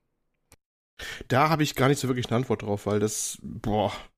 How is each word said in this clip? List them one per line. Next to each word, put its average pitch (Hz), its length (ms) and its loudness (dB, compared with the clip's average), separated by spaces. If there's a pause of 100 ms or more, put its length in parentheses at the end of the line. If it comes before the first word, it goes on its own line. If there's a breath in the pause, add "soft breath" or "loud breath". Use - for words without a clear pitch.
(1300 loud breath)
Da 139 200 4
habe 156 140 4
ich - 140 0
gar 131 120 4
nicht 143 120 4
so 127 80 -2
wirklich 123 200 -2
eine 113 80 2
Antwort 120 260 0
drauf, 101 240 -4
weil 104 120 2
das, - 440 -2
boah, 104 500 -2 (260)